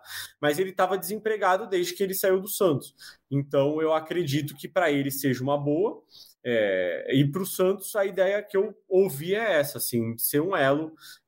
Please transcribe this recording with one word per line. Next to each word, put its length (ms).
mas 180
ele 140
tava 240
desempregado 720
desde 240
que 100
ele 100
saiu 280
do 80
Santos. 440
Então, 500
eu 120
acredito 640
que 100
pra 240
ele 180
seja 320
uma 160
boa, 460
é, 720
e 100
pro 220
Santos 500
a 80
ideia 400
que 140
eu 180
ouvi 460
é 180
essa, 240
assim, 400
ser 240
um 120
elo, 400